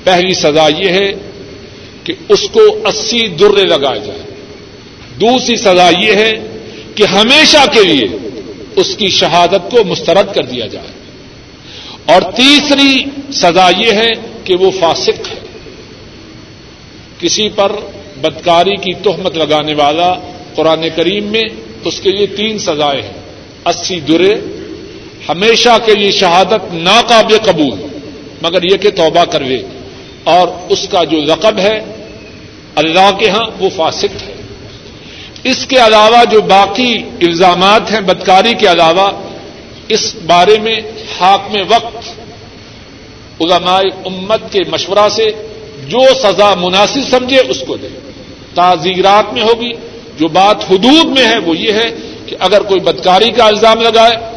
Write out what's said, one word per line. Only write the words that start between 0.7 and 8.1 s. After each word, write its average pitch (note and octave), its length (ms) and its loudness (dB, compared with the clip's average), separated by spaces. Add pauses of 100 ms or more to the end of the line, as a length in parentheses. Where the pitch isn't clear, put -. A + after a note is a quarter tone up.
یہ F#3+ 120 -2
ہے G3 220 0 (920)
کہ D#3+ 100 -8 (160)
اس G3+ 240 2
کو A3+ 60 2
اسی G#3+ 680 2
درے G3 380 2
لگائے C#3 340 0
جائیں۔ - 220 -12 (960)
دوسری A#3+ 360 0
سزا F3+ 340 4 (100)
یہ G#3+ 140 2
ہے A3 200 2 (600)
کہ G#3 80 2
ہمیشہ C4 720 4
کے A3 100 6
لیے C#3+ 240 2 (680)